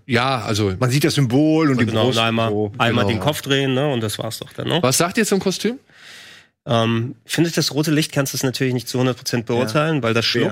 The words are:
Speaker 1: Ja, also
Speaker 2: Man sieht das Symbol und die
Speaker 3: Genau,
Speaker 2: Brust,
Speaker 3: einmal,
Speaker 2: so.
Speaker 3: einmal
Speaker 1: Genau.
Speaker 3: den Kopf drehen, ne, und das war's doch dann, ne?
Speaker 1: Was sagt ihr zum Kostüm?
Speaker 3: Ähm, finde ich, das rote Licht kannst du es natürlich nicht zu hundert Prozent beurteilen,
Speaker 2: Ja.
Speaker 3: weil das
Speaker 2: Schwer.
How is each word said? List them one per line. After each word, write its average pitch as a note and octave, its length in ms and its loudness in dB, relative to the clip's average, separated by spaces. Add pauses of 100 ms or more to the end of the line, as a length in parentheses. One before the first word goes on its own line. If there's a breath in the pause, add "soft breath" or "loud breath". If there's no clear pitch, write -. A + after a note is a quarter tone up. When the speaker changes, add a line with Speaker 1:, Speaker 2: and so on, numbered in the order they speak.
Speaker 1:
Ja, B2 340 0
also G#2 380 0
Speaker 2:
Man B2+ 100 2
sieht C#3+ 140 2
das D#3 100 2
Symbol D3 560 4
und B2+ 100 2
die A#2 60 2
Speaker 3:
Genau, A2 200 2
Speaker 2:
Brust, A#2+ 120 2
Speaker 3:
einmal, A2+ 320 2
Speaker 2:
so. G#2 300 -2
Speaker 3:
einmal A#2 260 2
Speaker 1:
Genau. G2 120 0
Speaker 3:
den - 60 -2
Kopf D3+ 200 -2
drehen, C3+ 320 0
ne, C#3 180 0
und A#2+ 80 -2
das A2 160 -4
war's A#2 220 -8
doch - 140 -14
dann, B2+ 140 -6
ne? C#3 140 2
Speaker 1:
Was C3 160 2
sagt F3 220 0
ihr G#3+ 60 2
zum G3 140 2
Kostüm? G3+ 380 -2 (920 loud breath)
Speaker 3:
Ähm, A#2 480 0 (100)
finde E3 240 0
ich, D#3+ 60 -6
das - 180 0
rote D#3 160 0
Licht D#3 220 0
kannst C#3 220 -2
du C3+ 40 -6
es - 60 -4
natürlich B2+ 300 -2
nicht B2 140 -4
zu B2 120 -4
hundert B2+ 180 0
Prozent A#2 280 -4
beurteilen, D3 520 0
Speaker 2:
Ja. A#2+ 60 -2
Speaker 3:
weil A2+ 100 0
das A2+ 120 2
Speaker 2:
Schwer. A#2+ 260 0